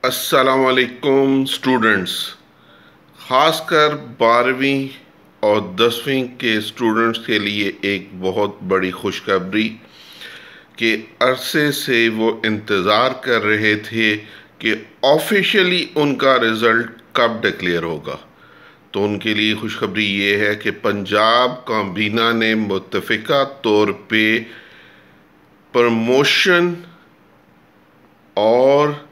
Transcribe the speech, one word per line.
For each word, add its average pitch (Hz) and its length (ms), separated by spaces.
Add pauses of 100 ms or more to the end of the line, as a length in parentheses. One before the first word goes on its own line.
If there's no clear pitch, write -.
अस्सलाम 131 580
वालेकुम 135 840
स्टूडेंट्स, 110 680 (1040)
ख़ासकर 151 760 (260)
बारहवीं 127 680 (540)
और 104 180 (160)
दसवीं 120 460 (160)
के 110 220
स्टूडेंट्स 113 680
के 107 120
लिए 104 300 (160)
एक 98 260 (120)
बहुत 101 420
बड़ी 92 280
खुशखबरी 98 760 (1080)
कि 113 140 (300)
अरसे 131 520
से 117 360
वो 110 180 (180)
इंतज़ार 107 800
कर 117 180
रहे 107 400
थे 110 320 (460)
कि 107 140 (300)
ऑफिशियली 180 800 (140)
उनका 135 420
रिज़ल्ट 113 520 (260)
कब 113 260
डिक्लेयर 87 420
होगा। 78 340 (720)
तो 101 120
उनके 104 300
लिए 107 200
खुशखबरी 104 520
ये 101 320
है 104 180
कि 104 140 (100)
पंजाब 107 720 (140)
काबीना 107 680
ने 110 220
मुत्तफ़िका 107 840 (200)
तौर 104 300 (180)
पे 110 140 (1500)
प्रमोशन 135 1000 (1600)
और 131 560 (200)